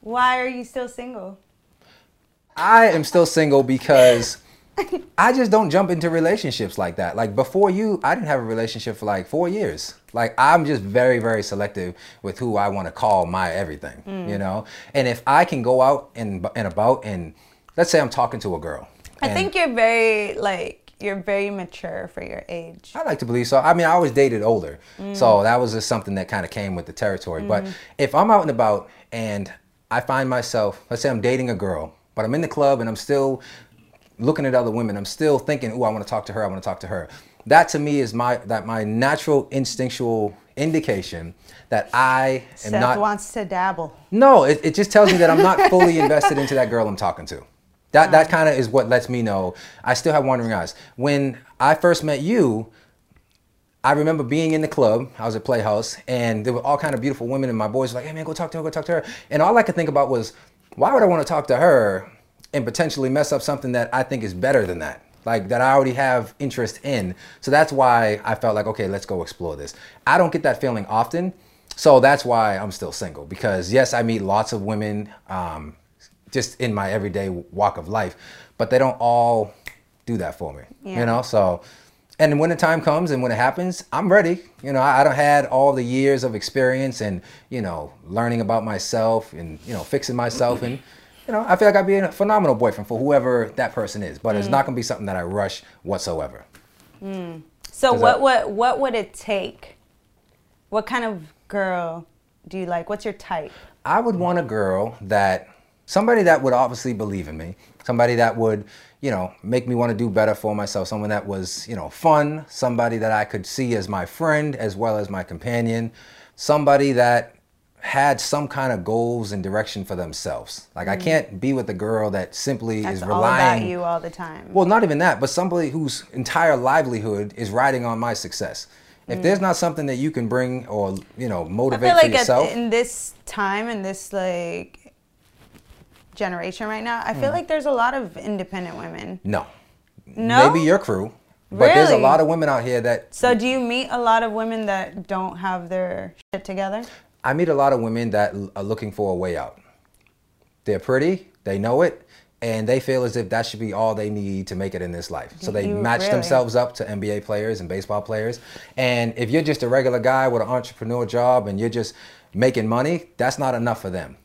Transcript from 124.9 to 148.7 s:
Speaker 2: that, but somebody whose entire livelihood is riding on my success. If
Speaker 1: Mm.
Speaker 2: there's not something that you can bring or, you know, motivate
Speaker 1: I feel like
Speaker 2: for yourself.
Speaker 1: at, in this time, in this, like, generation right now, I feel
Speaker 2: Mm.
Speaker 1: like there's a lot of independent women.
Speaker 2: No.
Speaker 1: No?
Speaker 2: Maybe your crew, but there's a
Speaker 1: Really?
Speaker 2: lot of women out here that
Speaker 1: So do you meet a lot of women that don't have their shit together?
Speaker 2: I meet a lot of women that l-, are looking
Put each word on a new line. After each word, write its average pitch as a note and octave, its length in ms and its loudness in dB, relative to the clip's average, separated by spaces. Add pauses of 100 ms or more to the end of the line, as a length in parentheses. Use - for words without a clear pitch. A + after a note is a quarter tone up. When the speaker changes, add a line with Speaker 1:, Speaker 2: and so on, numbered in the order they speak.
Speaker 2:
that, D#3+ 220 2
but C3+ 100 0
somebody F3 400 -2
whose D3 320 -6 (100)
entire D#3 440 2
livelihood A#2+ 800 -2
is A2+ 160 -6
riding B2+ 320 0
on A2+ 160 -4
my A#2 140 -2
success. - 520 -10 (400)
If F#3 140 -6
Speaker 1:
Mm. - 20 -10
Speaker 2:
there's F#3 180 2
not F#3 140 0
something D#3+ 320 -2
that C3 100 -4
you C#3+ 140 -2
can B2 160 -4
bring B2+ 400 -4
or, G2+ 300 -4 (200)
you B2 120 -6
know, F2+ 160 -4
motivate A#2+ 460 0
Speaker 1:
I - 20 6
feel F4 100 6
like - 100 4
Speaker 2:
for - 60 4
yourself. A#3+ 320 4
Speaker 1:
at, A3+ 60 -6
in A#3 140 -4
this A#3+ 420 -4 (120)
time, G#3 440 -4
in A3 140 -6
this, F#3+ 300 -10
like, F3 720 -6 (1300)
generation F3+ 520 -6
right A3 140 -8
now, A#3 220 -6
I A3 100 -4
feel C4+ 160 -2
Speaker 2:
Mm. D4+ 40 -4
Speaker 1:
like F4 140 -4
there's D#4 180 -2
a D4 40 0
lot B3 240 0
of A3+ 220 -8
independent F#3 600 -8
women. E3+ 480 -12
Speaker 2:
No. - 220 -4 (680)
Speaker 1:
No? A#3+ 340 6
Speaker 2:
Maybe E3 140 2
your E3+ 140 6
crew, G#2+ 340 -2 (380)
but G3 240 6
there's F4 160 8
a - 20 6
Speaker 1:
Really? A#3 100 4
Speaker 2:
lot C3+ 180 6
of D#3 60 4
women D#3+ 220 0
out C3+ 160 0
here B2 160 0
that A#2 340 -2
Speaker 1:
So B3 200 2
do A3+ 120 -2
you C4 140 0
meet B3 300 -4
a B3 80 -4
lot A3+ 240 4
of A3+ 100 -4
women A3 340 -4
that F#3+ 400 -6
don't F#3 320 -6
have F3+ 300 -6
their F#3 460 -6 (200)
shit F#3+ 100 -8
together? G3 380 -6 (420)
Speaker 2:
I C3 100 2
meet E3 140 2
a D#3 60 2
lot C#3 180 4
of B2 80 2
women A2+ 300 -4
that G#2 240 0
l-, G2 220 -8
are G2+ 60 -8
looking G#2 300 -6